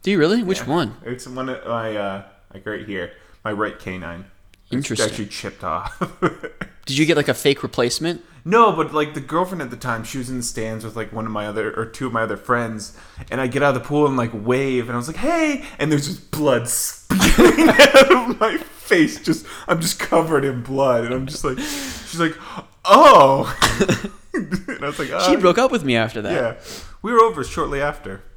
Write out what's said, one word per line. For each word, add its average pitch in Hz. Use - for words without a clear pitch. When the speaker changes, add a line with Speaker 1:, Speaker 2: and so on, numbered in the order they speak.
Speaker 1:
Do 190
you 202
really? 190
Which 190
Speaker 2:
Yeah. 123
Speaker 1:
one? 135
Speaker 2:
It's 123
one 127
of -
my, 113
uh, 101
like, 95
right 107
here. 95
My 107
right 104
canine. 90
It's -
Speaker 1:
Interesting. 120
Speaker 2:
actually 104
chipped -
off. 87
<laughs> -
Speaker 1:
Did 135
you 156
get, 160
like, 143
a 131
fake -
replacement? 143
Speaker 2:
No, 214
but, 160
like, 147
the 156
girlfriend 170
at 127
the 120
time, 117
she -
was 120
in 127
the 120
stands 110
with, 110
like, 110
one 110
of 110
my 104
other, 104
or 113
two 131
of 113
my 113
other 107
friends, 113
and 127
I 131
get 131
out 143
of 123
the -
pool 147
and, 135
like, 117
wave, 123
and 123
I -
was 123
like, 160
"Hey!" 311
And 156
there's 147
just -
blood 131
spewing -
<laughs> -
out 269
of 247
my 220
face. -
Just, -
I'm 165
just -
covered 160
in 123
blood, 127
and 117
I'm 131
just -
like, 135
she's 277
like, 165
"Oh!" 190
<laughs> -
And 185
I 143
was 147
like, 139
Speaker 1:
She -
Speaker 2:
"Oh." 180
Speaker 1:
broke 180
up 254
with 220
me 131
after 113
that. 104
Speaker 2:
Yeah. 120
We 220
were 233
over 190
shortly 139
after 139